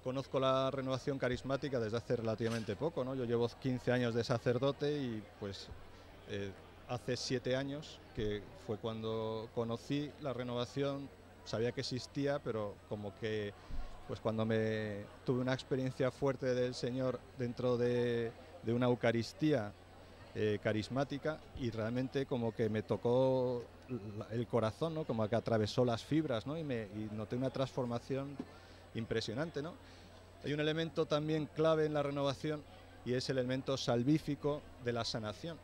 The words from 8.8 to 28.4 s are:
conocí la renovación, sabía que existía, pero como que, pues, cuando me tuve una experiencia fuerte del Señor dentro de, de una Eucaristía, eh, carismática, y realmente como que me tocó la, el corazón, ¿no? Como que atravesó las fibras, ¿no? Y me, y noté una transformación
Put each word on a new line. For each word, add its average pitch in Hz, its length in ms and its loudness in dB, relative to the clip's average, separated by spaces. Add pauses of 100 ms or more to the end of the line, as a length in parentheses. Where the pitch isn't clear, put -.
conocí 123 580 -2 (100)
la 139 120 -2
renovación, 127 760 -2 (360)
sabía 117 280 0
que 135 100 -6
existía, 139 580 -2
pero 107 340 -2 (160)
como 104 300 -6
que, 107 340 -2 (540)
pues, - 120 -6
cuando 110 280 2
me 110 580 2 (220)
tuve 127 140 4
una 127 120 2
experiencia 131 560 0
fuerte 131 460 2
del 127 180 2
Señor 127 460 0 (180)
dentro 120 400 2
de, 120 540 4 (320)
de 113 100 2
una 123 140 6
Eucaristía, 117 840 4 (680)
eh, 107 240 2
carismática, 135 760 0 (200)
y 123 120 0
realmente 123 540 0
como 117 280 0
que 113 140 2
me 107 140 2
tocó 123 840 2 (540)
la, 101 180 -6
el 120 120 2
corazón, 120 460 2
¿no? 156 120 -2
Como 110 240 2
que 117 60 2
atravesó 110 500 4
las 117 180 0
fibras, 143 420 2
¿no? 147 120 -4
Y 165 60 -4
me, 123 200 -2 (100)
y 107 200 -4
noté 110 240 -4
una 131 140 2
transformación 135 840 -2 (600)